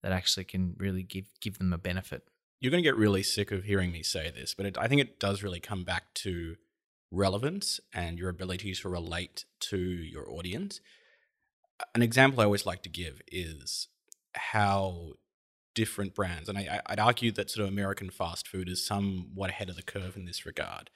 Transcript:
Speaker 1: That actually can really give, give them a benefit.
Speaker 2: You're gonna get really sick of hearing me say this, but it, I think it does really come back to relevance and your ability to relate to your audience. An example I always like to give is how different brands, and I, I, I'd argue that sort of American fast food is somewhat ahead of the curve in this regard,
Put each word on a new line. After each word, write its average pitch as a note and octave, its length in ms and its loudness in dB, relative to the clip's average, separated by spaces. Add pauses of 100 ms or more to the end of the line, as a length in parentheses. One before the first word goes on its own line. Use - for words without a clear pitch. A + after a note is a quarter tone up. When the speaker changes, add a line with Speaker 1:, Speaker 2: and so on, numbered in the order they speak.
Speaker 1:
That F#2 100 0
actually F#2 320 2
can F#2 340 0
really F#2+ 240 -2
give, F#2+ 240 -8 (140)
give G2 180 -6
them F#2 140 2
a E2+ 60 0
benefit. F#2 500 -4 (320)
Speaker 2:
You're B2+ 100 0
gonna F3 120 4
get C#3 140 6
really G2+ 260 6
sick - 280 0
of G2 140 -2
hearing F#2+ 280 2
me E2 100 -8
say E2 280 -2
this, - 240 -8
but G2 120 -2
it, G2 120 -4
I A#2 100 2
think C#3+ 120 6
it - 200 0
does G2 220 2
really F2+ 180 -4
come F#2+ 240 -4
back E2+ 300 -2
to E2+ 420 -4 (540)
relevance G#2 720 2 (120)
and E2+ 260 -2
your F#2 100 -2
ability F#2 460 -4
to - 140 -6
relate F2 560 -4 (160)
to - 180 -2
your E2+ 520 -4
audience. F2+ 500 -6 (1120)
An A#2+ 80 6
example B2+ 380 6
I A2 40 8
always G2+ 220 4
like F2+ 160 -4
to - 60 -10
give D#2+ 420 -8
is - 580 -6 (460)
how F#2+ 800 2 (600)
different G#2 400 -2
brands, F2 340 -4
and G2+ 100 -4
I, G2 40 -4
I, F#2+ 300 -4
I'd G#2 60 0
argue A#2 340 4
that G2+ 180 -2
sort G#2 160 0
of G2 60 0
American G2 380 -2
fast E2+ 380 -6
food F#2 200 -6
is F2+ 160 -2
somewhat G2 640 -2
ahead F#2 200 -6
of E2+ 60 -10
the F2 60 -12
curve F#2 340 -8
in F#2+ 80 -10
this F2 200 -8
regard, - 520 -8